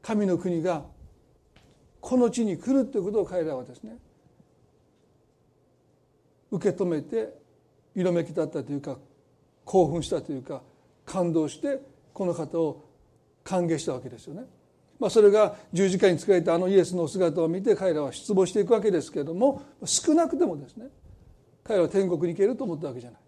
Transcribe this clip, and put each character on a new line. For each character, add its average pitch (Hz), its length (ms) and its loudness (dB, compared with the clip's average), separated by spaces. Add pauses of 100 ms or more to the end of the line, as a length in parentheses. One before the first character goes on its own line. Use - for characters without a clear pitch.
神 208 240 -2
の 180 120 2
国 175 240 -2
が 160 240 -2 (1160)
こ 254 160 0
の 240 120 4
地 233 160 -2
に 185 120 -2
来 262 160 -2
る 269 120 4
と - 120 -6
い 196 40 0
う 170 40 -4
こ 208 60 -4
と 208 100 0
を 170 40 0
彼 175 180 -4
ら 156 120 -4
は 127 80 -8
で 127 120 -18
す - 80 -20
ね、 226 140 -18 (2500)
受 196 220 0
け 180 40 -8
止 190 80 0
め 160 160 -2
て、 220 320 -6 (640)
色 180 160 0
め 170 120 0
き 147 60 -8
立 156 120 -4
っ 151 60 -2
た 139 160 -8
と 143 80 -10
い 143 60 -4
う 139 40 -6
か、 143 160 -10 (680)
興 180 220 4
奮 156 160 -2
し - 60 -8
た 165 120 -2
と - 100 -12
い 135 60 -6
う 123 60 -12
か、 - 180 -12 (440)
感 175 280 -2
動 156 140 2
し - 140 -10
て、 277 200 -2 (320)
こ 196 120 -6
の 175 80 -2
方 165 260 -6
を 151 260 -4 (580)
歓 180 220 0
迎 165 120 0
し - 80 -8
た 151 80 -2
わ 123 80 -8
け 127 80 -14
で 117 100 -18
す - 80 -20
よ 156 80 -14
ね。 240 100 -14 (540)
ま 220 80 0
あ、 - 20 2
そ 226 120 4
れ 202 100 10
が 214 240 4 (180)
十 185 160 4
字 180 100 0
架 196 120 6
に 160 60 2
つ - 80 -8
け 202 80 6
ら 185 40 8
れ 165 60 2
た 170 100 2
あ 170 40 2
の 185 100 0
イ 196 80 2
エ 180 100 8
ス 175 60 -10
の 180 120 -2
お 156 40 -2
姿 175 340 0
を 160 60 2
見 180 140 -2
て、 208 140 4
彼 190 180 0
ら 151 100 -2
は 131 100 -6
失 - 200 -6
望 190 120 4
し - 80 -8
て 214 80 2
い 180 40 2
く 214 80 4
わ 208 80 2
け 208 100 2
で 165 100 2
す - 100 -12
け - 80 -6
れ 139 60 -4
ど 165 80 -8
も、 262 280 2 (220)
少 - 300 0
な 330 140 4
く - 100 -4
て 339 80 2
も 175 120 -4
で 135 120 -14
す - 80 -20
ね、 233 100 -16 (760)
彼 214 140 -2
ら 175 60 4
は 156 60 0
天 196 180 2
国 170 140 -2
に 175 80 0
行 170 80 -6
け 202 80 4
る 240 100 0
と 254 80 -6
思 170 120 -4
っ 147 40 -12
た 156 80 -8
わ 120 60 -8
け 123 60 -12
じ 120 80 -16
ゃ 117 40 -20
な - 60 -20
い。 - 100 -20